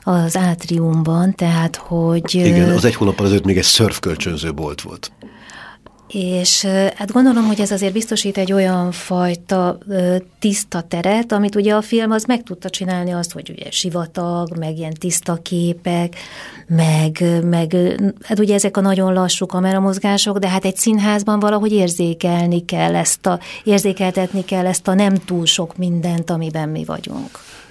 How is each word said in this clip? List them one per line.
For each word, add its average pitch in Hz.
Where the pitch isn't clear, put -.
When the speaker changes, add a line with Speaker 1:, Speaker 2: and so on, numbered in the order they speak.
Speaker 1:
az 170
átriumban, 170
tehát 165
hogy, 170
Speaker 2:
Igen, 175
Speaker 1:
ö, 175
Speaker 2:
az -
egy 117
hónappal 101
ezelőtt 98
még 95
egy 90
szörfkölcsönző 82
bolt 73
volt. -
Speaker 1:
És, 180
ö, 190
hát 208
gondolom, 240
hogy 214
ez 196
azért 196
biztosít 208
egy 190
olyan 185
fajta, 180
ö, 180
tiszta 202
teret, 190
amit 202
ugye 208
a 214
film 226
az 220
meg 240
tudta 185
csinálni 180
azt, 175
hogy 160
ugye -
sivatag, 170
meg 160
ilyen 160
tiszta 170
képek, 175
meg, 156
ö, 170
meg, 170
ö, 180
hát 208
ugye 208
ezek 202
a 202
nagyon 190
lassú 185
kameramozgások, 196
de 190
hát 190
egy 190
színházban 208
valahogy 208
érzékelni 175
kell 170
ezt 165
a, 175
érzékeltetni 190
kell 185
ezt 185
a 185
nem 196
túl 175
sok 170
mindent, 170
amiben 160
mi 156
vagyunk. -